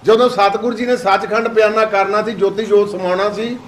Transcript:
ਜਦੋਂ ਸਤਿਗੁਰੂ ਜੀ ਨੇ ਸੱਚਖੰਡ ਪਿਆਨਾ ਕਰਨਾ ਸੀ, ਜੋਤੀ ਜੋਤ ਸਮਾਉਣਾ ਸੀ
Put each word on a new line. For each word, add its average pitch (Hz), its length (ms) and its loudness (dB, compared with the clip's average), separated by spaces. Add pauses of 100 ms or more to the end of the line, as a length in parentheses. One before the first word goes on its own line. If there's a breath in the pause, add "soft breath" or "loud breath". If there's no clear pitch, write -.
ਜਦੋਂ 226 260 4
ਸਤਿਗੁਰੂ 208 480 0
ਜੀ 240 100 -4
ਨੇ 247 100 0
ਸੱਚਖੰਡ 208 520 0
ਪਿਆਨਾ 220 360 2
ਕਰਨਾ 202 380 0
ਸੀ, 220 100 -4
ਜੋਤੀ 196 320 -2
ਜੋਤ 202 260 2
ਸਮਾਉਣਾ 185 400 -2
ਸੀ 233 260 -8 (120)